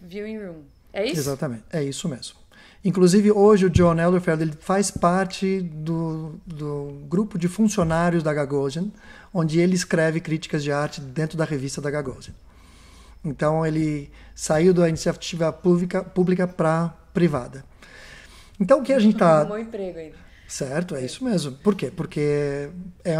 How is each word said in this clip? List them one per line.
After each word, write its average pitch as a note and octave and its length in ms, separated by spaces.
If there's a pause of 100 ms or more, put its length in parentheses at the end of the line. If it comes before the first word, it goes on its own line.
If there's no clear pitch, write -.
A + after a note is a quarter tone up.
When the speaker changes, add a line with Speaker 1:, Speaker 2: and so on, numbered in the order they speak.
Speaker 1:
viewing G#3 360
room. F3 240 (300)
É G3+ 140
isso? E3 140
Speaker 2:
Exatamente, C3+ 420 (100)
é D#3+ 120
isso C#3 240
mesmo. - 280 (480)
Inclusive, F#3+ 460
hoje G3+ 360
o F3+ 40
John E3+ 280
Elderfeld, F3 440
ele E3 160
faz G3 320
parte F#3+ 680
do, D#3+ 840
do D3 520 (100)
grupo F#3+ 300
de E3+ 100
funcionários E3+ 760
da D3+ 100
Gagosian, C#3+ 560 (440)
onde E3 280
ele F#3 140
escreve D#3+ 460
críticas D#3 440
de C#3+ 80
arte D3 280
dentro D#3 360
da D#3+ 80
revista C#3 360
da C#3+ 100
Gagosian. C#3 440 (920)
Então, D#3 420
ele D3+ 440 (240)
saiu E3 380
da E3+ 160
iniciativa E3 640
pública, F3+ 500
pública F3+ 460
pra E3 460 (180)
privada. C3+ 520 (960)
Então, G#3 200
o - 20
que B3 100
a C#4 60
gente G#3 200
tá E3 200
Speaker 1:
<laughs> - 40
Arrumou G3 160
emprego G3 400
ainda. D#3 180 (320)
Speaker 2:
Certo, D#3 460
é C3 80
Speaker 1:
É. - 20
Speaker 2:
isso - 200
mesmo. E3 280
Por G3+ 220
quê? D3 160
Porque D3 800 (340)
é, F3 160